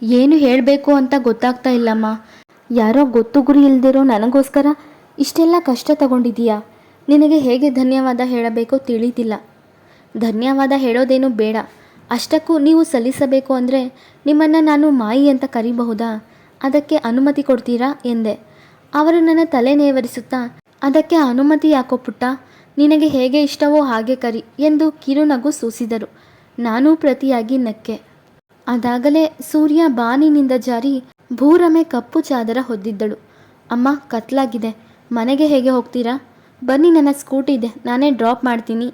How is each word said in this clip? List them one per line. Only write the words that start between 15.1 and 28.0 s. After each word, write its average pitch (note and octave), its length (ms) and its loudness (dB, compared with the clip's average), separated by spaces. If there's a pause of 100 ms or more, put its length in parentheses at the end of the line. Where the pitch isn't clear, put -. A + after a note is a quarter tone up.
ಅಂತ C4+ 160 0
ಕರಿಬಹುದಾ? A#3 800 -6 (380)
ಅದಕ್ಕೆ D4 320 -2
ಅನುಮತಿ C#4 480 -2
ಕೊಡ್ತೀರಾ?" B3+ 600 -2
ಎಂದೆ. A3+ 280 -4 (600)
ಅವರು D#4+ 260 2
ನನ್ನ E4 260 2
ತಲೆ C#4 300 0
ನೇವರಿಸುತ್ತಾ, B3+ 840 -2 (240)
"ಅದಕ್ಕೆ D#4 320 0
ಅನುಮತಿ D4 540 2
ಯಾಕೋ C4 280 0
ಪುಟ್ಟ? B3 260 -10 (540)
ನಿನಗೆ D4+ 300 4
ಹೇಗೆ C4+ 360 0
ಇಷ್ಟವೋ D4 380 0
ಹಾಗೆ A#3+ 340 -2
ಕರಿ" A#3 280 -6 (160)
ಎಂದು D4+ 320 2
ಕಿರುನಗು C#4+ 600 -2
ಸೂಸಿದರು. A3+ 580 -8 (500)
ನಾನೂ A#3+ 360 0
ಪ್ರತಿಯಾಗಿ C4 600 -2
ನಕ್ಕೆ. A3 440 -6 (680)